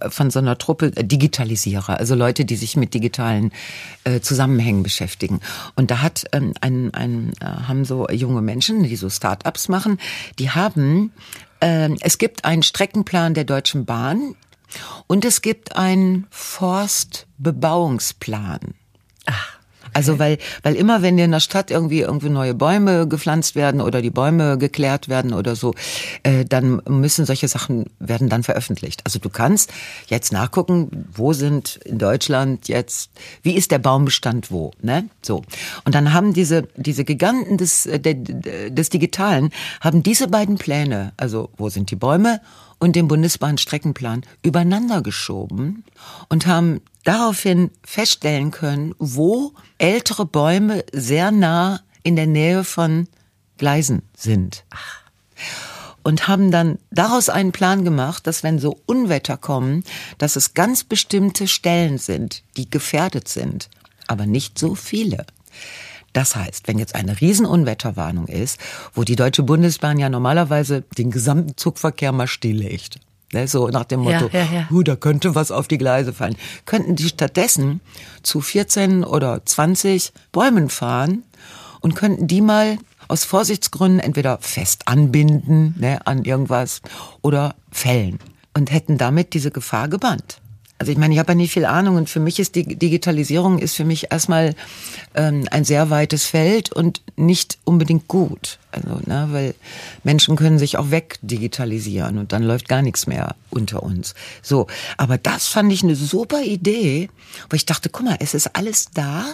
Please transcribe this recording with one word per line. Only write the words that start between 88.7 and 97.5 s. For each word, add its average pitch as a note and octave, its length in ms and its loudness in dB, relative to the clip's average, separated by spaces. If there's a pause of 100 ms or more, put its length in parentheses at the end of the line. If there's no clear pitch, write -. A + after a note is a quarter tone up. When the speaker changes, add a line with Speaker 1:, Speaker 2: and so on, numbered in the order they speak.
Speaker 1:
hätten D#3 260 2
damit C#3+ 360 2
diese D3 180 -2
Gefahr A#2+ 360 -4
gebannt. F#3+ 520 -4 (380)
Also C#3+ 160 -4
ich D3 40 2
meine, D#3 160 4
ich D3+ 60 4
habe E3 140 2
ja - 20 4
nicht E3+ 180 2
viel D#3+ 120 2
Ahnung F#3 300 2
und D#3+ 140 0
für E3 100 -2
mich E3 200 0
ist - 160 -2
die F3 80 0 (120)
Digitalisierung E3 840 2
ist - 160 -2
für D#3 100 -2
mich D#3+ 260 0
erstmal, D#3+ 440 2 (580)
ähm, D3 380 2
ein D3+ 120 2
sehr D3+ 280 2
weites D3+ 340 2
Feld F3+ 480 2
und E3 300 0 (140)
nicht E3+ 480 2